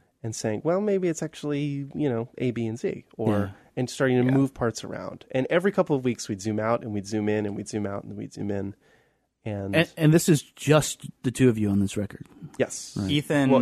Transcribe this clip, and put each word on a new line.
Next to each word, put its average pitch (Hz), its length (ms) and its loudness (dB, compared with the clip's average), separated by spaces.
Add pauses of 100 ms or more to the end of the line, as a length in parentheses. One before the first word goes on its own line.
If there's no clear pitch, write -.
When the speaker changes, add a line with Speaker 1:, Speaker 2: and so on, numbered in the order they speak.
(260)
Speaker 1:
and 113 100 -6
saying, 107 280 -2
"Well, 175 180 0
maybe 196 280 0
it's 160 120 -4
actually, 143 720 -4
you 147 160 0
know, 117 280 -2
A, 127 140 0
B, 113 140 -2
and 110 140 -4
Z," - 260 -6 (120)
or 110 200 2
Speaker 2:
Yeah. 101 120 0 (260)
Speaker 1:
and 127 140 -2
starting 131 300 2
to 123 60 6
Speaker 3:
Yeah. 127 120 4
Speaker 1:
move 135 160 2
parts 117 300 -2
around. 95 480 -10
And 131 180 0
every 175 220 4
couple 180 240 2
of 131 100 -2
weeks, 120 240 -2
we'd 98 120 -4
zoom 107 180 -2
out 113 220 2
and 110 120 -8
we'd 101 140 -4
zoom 107 220 0
in 107 160 2
and 101 120 -4
we'd 104 100 -8
zoom 107 180 -4
out 98 200 -6
and 107 120 -12
we'd 110 160 -10
zoom 104 180 -6
in. 101 240 -4 (720)
And 101 300 -4
Speaker 2:
And, 165 220 0
and 156 160 6
this 170 160 4
is 151 120 6
just - 640 0 (180)
the 123 80 0
two 127 180 6
of 110 80 2
you 104 120 2
on 101 120 4
this 98 160 0
record. - 280 -8 (320)
Speaker 1:
Yes. - 380 -4
Speaker 2:
Right. 101 160 -2
Speaker 3:
Ethan, 143 380 2
Speaker 1:
Well, 131 120 6